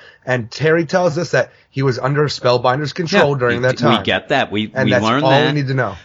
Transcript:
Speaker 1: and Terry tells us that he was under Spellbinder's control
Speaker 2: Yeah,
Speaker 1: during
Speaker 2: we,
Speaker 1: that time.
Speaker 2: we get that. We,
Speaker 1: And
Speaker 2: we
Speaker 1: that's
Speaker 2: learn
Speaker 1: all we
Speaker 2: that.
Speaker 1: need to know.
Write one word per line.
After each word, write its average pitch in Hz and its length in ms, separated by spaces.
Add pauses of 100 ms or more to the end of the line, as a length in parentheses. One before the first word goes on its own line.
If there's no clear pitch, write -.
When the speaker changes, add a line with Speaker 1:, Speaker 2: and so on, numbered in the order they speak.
(240)
Speaker 1:
and 120 260
Terry 160 360
tells 175 320
us 170 140
that - 200 (180)
he 135 120
was 131 160
under 143 260
Spellbinder's 127 680
control 165 400
Speaker 2:
Yeah, 139 60
Speaker 1:
during 120 200
Speaker 2:
we, 123 60
Speaker 1:
that 131 140
time. 127 200
Speaker 2:
we 98 60
get 98 260
that. 135 200
We, 107 240
Speaker 1:
And 131 120
Speaker 2:
we - 60
Speaker 1:
that's 117 120
Speaker 2:
learn 123 180
Speaker 1:
all 135 80
we 135 60
Speaker 2:
that. 131 180
Speaker 1:
need 139 140
to 135 60
know. 107 300